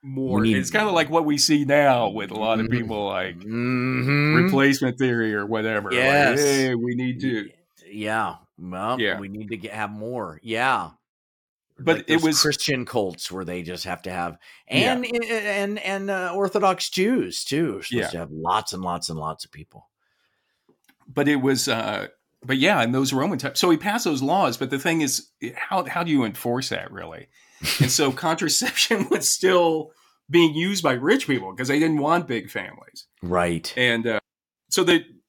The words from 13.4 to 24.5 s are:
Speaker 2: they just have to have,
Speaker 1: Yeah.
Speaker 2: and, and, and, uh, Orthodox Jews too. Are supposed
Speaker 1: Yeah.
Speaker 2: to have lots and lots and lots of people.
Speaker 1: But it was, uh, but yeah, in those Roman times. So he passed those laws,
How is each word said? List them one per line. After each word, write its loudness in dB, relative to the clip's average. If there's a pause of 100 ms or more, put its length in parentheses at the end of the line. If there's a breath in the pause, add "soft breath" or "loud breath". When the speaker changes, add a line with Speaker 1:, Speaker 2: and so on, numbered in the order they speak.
Speaker 2:
they -6
just -10
have -8
to -8
have, -6 (320 loud breath)
Speaker 1:
Yeah. 2
Speaker 2:
and, -4
and, -4
and, -6
uh, -4
Orthodox 0
Jews 0
too. -2
Are -14
supposed -8
Speaker 1:
Yeah. 0
Speaker 2:
to -8
have -10
lots -2
and -8
lots -6
and -8
lots -10
of -20
people. -20 (1160)
Speaker 1:
But 0
it 4
was, 2
uh, -2 (380)
but 0
yeah, 4
in 0
those 0
Roman 0
times. -4
So 4
he 6
passed -2
those 0
laws, 2